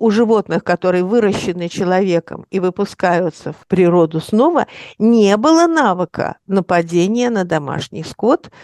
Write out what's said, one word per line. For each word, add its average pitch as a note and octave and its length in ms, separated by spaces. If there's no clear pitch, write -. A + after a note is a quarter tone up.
у A3 100
животных, G#3+ 540
которые F3+ 400
выращены F#3+ 640
человеком F#3 840
и F#3+ 80
выпускаются F3+ 920
в - 140
природу E3+ 540
снова, C4+ 460
не G#3+ 380
было D#4+ 300
навыка A#3 800
нападения F3+ 840
на G3 140
домашний D3+ 580
скот, - 480